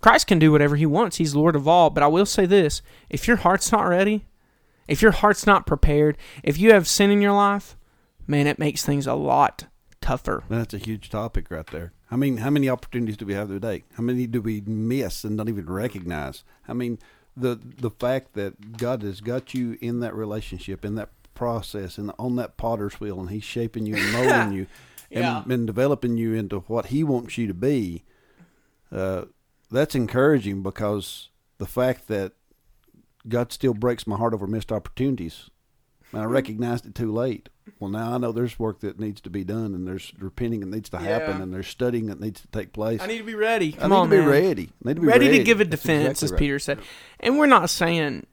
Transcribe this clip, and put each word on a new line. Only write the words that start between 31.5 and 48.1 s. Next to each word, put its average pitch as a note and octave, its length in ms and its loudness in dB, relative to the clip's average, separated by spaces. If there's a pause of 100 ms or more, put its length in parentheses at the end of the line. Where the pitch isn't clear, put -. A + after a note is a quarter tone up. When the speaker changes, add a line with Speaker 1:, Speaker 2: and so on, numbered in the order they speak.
Speaker 2:
the G2+ 80 -8
fact B2+ 420 -2
that G2 240 -4 (960)
God A#2+ 240 -2
still B2+ 220 0
breaks A#2+ 320 -2
my G#2 100 -4
heart A2+ 180 0
over G2+ 120 -6
missed A2 260 -6
opportunities. A2 800 -6 (600)
And G#2+ 100 -8
I G#2+ 40 -4
Speaker 1:
Hmm. A2+ 60 -4
Speaker 2:
recognized A#2+ 540 -2
it A2 80 -20
too A#2 180 -4
late. A#2 360 -4 (320)
Well, G2 100 -8
now A2+ 240 -4
I B2+ 40 -2
know A#2+ 120 -2
there's A#2 280 -4
work A2 220 -4
that G2 200 -8
needs G#2 220 -8
to G2 80 -16
be G2 120 -6
done, G#2 320 -6
and F#2 140 -8
there's F#2 300 -10
repenting A2+ 420 -6
that F#2+ 80 -8
needs G#2+ 220 -10
to - 80 -8
happen, G#2+ 400 -4
Speaker 1:
Yeah. F#2+ 40 -8
Speaker 2:
and F#2 100 -10
there's F#2 140 -8
studying A#2+ 400 -4
that G2+ 140 -8
needs G#2 220 -8
to - 60 -20
take G2+ 240 -10
place. A2 300 -4
Speaker 1:
I F#3+ 40 -8
need A3+ 120 -6
to A3 60 -12
be A3 100 -10
ready. G#3 420 0
Speaker 2:
I - 60 -12
Speaker 1:
Come F#3+ 80 2
Speaker 2:
need G3 60 6
Speaker 1:
on, F3 140 4
Speaker 2:
to G3 60 6
be F#3 40 8
Speaker 1:
man. D3 80 4
Speaker 2:
ready. D3 340 4 (220)
I A2+ 40 -4
need C#3+ 80 0
to E3 40 -4
be E3 60 2
Speaker 1:
Ready B3 200 8
to - 60 6
Speaker 2:
ready. C4 120 6
Speaker 1:
give G#3+ 160 4
a G#3+ 40 6
Speaker 2:
That's D#3+ 180 -4
Speaker 1:
defense, D3+ 400 0
Speaker 2:
exactly D#3 40 -2
Speaker 1:
as A2 60 -4
Speaker 2:
right. - 60 0
Speaker 1:
Peter C#3+ 200 0
said. D3 200 -4 (420)
And C4 180 2
we're D4+ 80 6
not G#3 240 6
saying D#3+ 640 -2